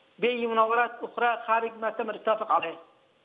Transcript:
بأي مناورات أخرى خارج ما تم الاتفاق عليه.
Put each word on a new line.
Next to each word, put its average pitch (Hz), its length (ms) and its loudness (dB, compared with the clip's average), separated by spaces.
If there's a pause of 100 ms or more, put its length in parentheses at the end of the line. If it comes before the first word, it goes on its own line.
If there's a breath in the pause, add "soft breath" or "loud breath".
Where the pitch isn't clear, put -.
(180)
بأي 233 280 0
مناورات 226 440 2 (120)
أخرى 233 440 0
خارج 226 340 0
ما 220 100 -2
تم 220 200 -6
الاتفاق 214 420 0
عليه. 165 220 0 (500)